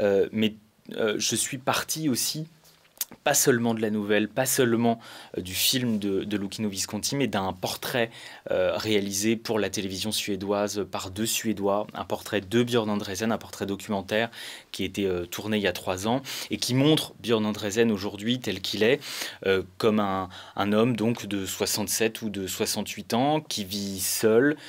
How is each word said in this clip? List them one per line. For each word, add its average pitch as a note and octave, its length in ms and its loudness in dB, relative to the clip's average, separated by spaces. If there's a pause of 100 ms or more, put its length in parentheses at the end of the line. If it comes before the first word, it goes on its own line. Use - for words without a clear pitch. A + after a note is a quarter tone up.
Euh, G2 320 4
mais, A2 220 2 (420)
euh, G#2+ 220 0
je A2 180 0
suis C#3+ 220 -2
parti D3 500 -2
aussi D3+ 380 -2 (800)
pas C#3+ 100 4
seulement A#2 400 4
de A2 80 -2
la G#2+ 80 2
nouvelle, G#2+ 360 4
pas C3 200 0
seulement, A#2 520 4 (380)
euh, G2 60 -4
du F#2 100 -8
film A#2+ 460 0
de, G2 260 0
de G#2 140 -2
Luchino G2+ 320 -4
Visconti, G2 440 -4
mais C#3 120 2
d'un G2 260 0
portrait, A2+ 580 -2 (400)
euh, F2+ 240 2
réalisé G#2 640 0
pour A2 220 -2
la G2 100 0
télévision F#2+ 440 -4
suédoise G2+ 800 -2
par G2 200 -8
deux G#2 160 -4
Suédois, G#2 680 0
un - 120 -8
portrait - 360 -2
de G2+ 220 2
Björn A#2+ 260 2
Andresen, G#2 420 -2
un G#2+ 60 2
portrait - 300 -8
documentaire G2+ 640 -2 (420)
qui - 120 -6
a - 20 -2
été, G2 180 -2
euh, F2 220 0
tourné G#2 320 -2
il G2+ 40 0
y G2 40 2
a F2+ 80 2
trois F#2+ 340 -2
ans C3 140 0 (280)
et G#2+ 60 -2
qui - 160 -2
montre C#3+ 480 4
Björn G#2+ 240 2
Andresen G#2+ 480 2
aujourd'hui G#2 480 -2
tel F#2+ 220 -4
qu'il G2+ 200 -2
est, B2+ 160 6 (480)
euh, F#2+ 160 4 (140)
comme G#2+ 240 4
un, F#2+ 300 0 (260)
un G2+ 160 2
homme A2+ 240 4
donc A2 300 0
de G2+ 180 -2
soixante-sept G#2+ 800 -2
ou A2 80 -4
de G2 160 -4
soixante-huit G2+ 680 -4
ans C#3+ 280 2
qui G#2+ 240 -6
vit G2 360 -6
seul A#2 560 4 (120)